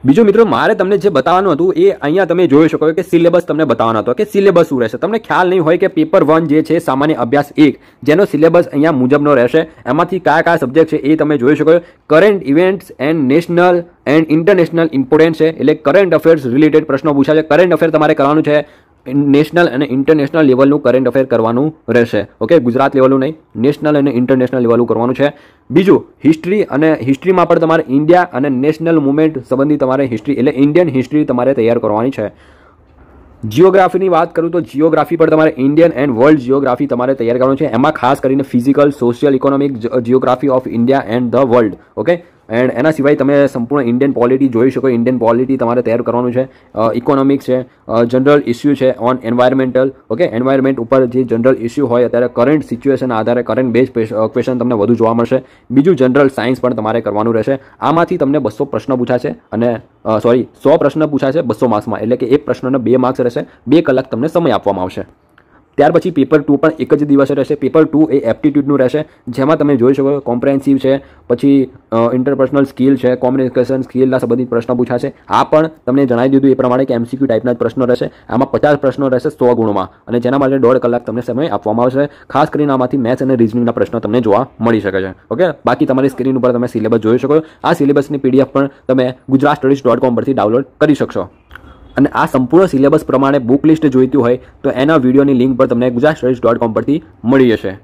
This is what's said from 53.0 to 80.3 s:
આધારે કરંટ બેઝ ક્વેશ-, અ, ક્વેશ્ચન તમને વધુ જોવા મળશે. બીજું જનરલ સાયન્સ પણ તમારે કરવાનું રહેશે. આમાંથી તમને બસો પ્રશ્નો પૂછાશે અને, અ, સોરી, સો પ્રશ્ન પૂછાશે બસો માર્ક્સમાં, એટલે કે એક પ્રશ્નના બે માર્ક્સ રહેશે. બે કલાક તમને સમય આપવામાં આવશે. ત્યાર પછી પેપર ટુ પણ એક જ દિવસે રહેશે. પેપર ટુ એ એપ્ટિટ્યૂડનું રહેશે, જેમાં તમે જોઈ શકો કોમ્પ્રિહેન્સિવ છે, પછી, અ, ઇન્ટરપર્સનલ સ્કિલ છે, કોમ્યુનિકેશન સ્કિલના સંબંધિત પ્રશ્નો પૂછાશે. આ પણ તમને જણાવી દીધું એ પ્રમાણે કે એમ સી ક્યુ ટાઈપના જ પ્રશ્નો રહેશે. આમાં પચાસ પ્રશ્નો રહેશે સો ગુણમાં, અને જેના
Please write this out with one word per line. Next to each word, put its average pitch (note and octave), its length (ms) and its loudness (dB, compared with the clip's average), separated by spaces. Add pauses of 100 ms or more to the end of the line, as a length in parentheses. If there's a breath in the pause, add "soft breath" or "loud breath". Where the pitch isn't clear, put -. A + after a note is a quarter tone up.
આધારે A#2+ 300 -2
કરંટ C3 240 -2
બેઝ B2 240 0
ક્વેશ-, A2+ 240 -4
અ, A2 120 0
ક્વેશ્ચન B2+ 320 -4
તમને A#2+ 160 -2
વધુ G#2+ 200 0
જોવા A2+ 200 0
મળશે. A#2 280 -2 (280 soft breath)
બીજું C#3+ 260 2
જનરલ C3 320 2
સાયન્સ B2 320 -2
પણ B2 140 -2
તમારે A2 260 -2
કરવાનું G#2+ 340 -2
રહેશે. C3 240 -2 (220 soft breath)
આમાંથી E3+ 360 0
તમને D3 220 0
બસો B2+ 260 -4
પ્રશ્નો C3 320 -4
પૂછાશે B2 380 -4 (180)
અને, A#2 280 -2 (240)
અ, A2 140 0
સોરી, A#2+ 240 2
સો - 340 0
પ્રશ્ન D#3 300 0
પૂછાશે C#3+ 340 -2
બસો C3 280 -2
માર્ક્સમાં, G#2+ 320 -4
એટલે A#2 160 -2
કે C3 100 -4
એક C#3 180 0
પ્રશ્નના B2+ 340 -4
બે A#2 180 0
માર્ક્સ B2+ 240 -2
રહેશે. B2 260 -4 (200 soft breath)
બે D3+ 140 4
કલાક C3 300 -2
તમને B2 180 -4
સમય D#3+ 220 0
આપવામાં G2 320 -2
આવશે. F#2 220 -8 (720 soft breath)
ત્યાર D3 160 2
પછી E3+ 180 0
પેપર D3 300 0
ટુ C#3+ 160 0
પણ D#3 140 0 (100)
એક C3 140 0
જ D3 100 -2
દિવસે C#3 300 0
રહેશે. C#3 200 -2
પેપર C#3+ 300 0
ટુ D#3 280 0
એ C#3 60 0
એપ્ટિટ્યૂડનું C#3 600 -2
રહેશે, C#3 260 0 (240 soft breath)
જેમાં C3+ 280 0
તમે D3 200 0
જોઈ B2 180 4
શકો C#3 260 -2
કોમ્પ્રિહેન્સિવ C3+ 580 -2
છે, C3+ 260 -2 (240 soft breath)
પછી, C3 440 0 (200)
અ, A#2 220 2
ઇન્ટરપર્સનલ C3+ 500 0
સ્કિલ C3+ 320 0
છે, B2+ 180 0
કોમ્યુનિકેશન B2+ 680 -2
સ્કિલના B2+ 380 -2
સંબંધિત B2 320 -2
પ્રશ્નો A#2+ 240 -2
પૂછાશે. B2 400 -4 (140 soft breath)
આ A#2+ 160 2
પણ D#3 260 2 (160)
તમને C3+ 200 2
જણાવી B2 220 0
દીધું C3+ 220 2
એ B2+ 40 4
પ્રમાણે B2+ 300 0
કે C3 100 -4
એમ A#2 100 -2
સી B2 120 -10
ક્યુ C3+ 100 -2
ટાઈપના B2+ 260 -2
જ A#2+ 40 -2
પ્રશ્નો A#2 280 -4
રહેશે. B2 260 -2 (180 soft breath)
આમાં B2+ 220 -2
પચાસ D3 260 0
પ્રશ્નો C#3 320 -2
રહેશે B2+ 200 -2
સો B2 260 0
ગુણમાં, G#2 360 -2 (180 soft breath)
અને A#2 120 0
જેના B2 180 -2